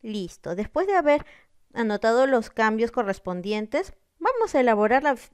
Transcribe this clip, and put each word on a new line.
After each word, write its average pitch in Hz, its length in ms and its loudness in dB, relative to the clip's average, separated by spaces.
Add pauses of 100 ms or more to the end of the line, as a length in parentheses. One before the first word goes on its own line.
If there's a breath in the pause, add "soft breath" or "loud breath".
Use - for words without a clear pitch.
Listo. 196 540 -8
Después 214 320 -4
de 392 80 0
haber 294 320 2 (480 soft breath)
anotado 226 520 2
los 269 220 2
cambios 220 440 0
correspondientes, 214 1000 -4 (260)
vamos 453 360 -2
a 277 60 4
elaborar 226 420 4
la 294 100 2
f-, - 220 -8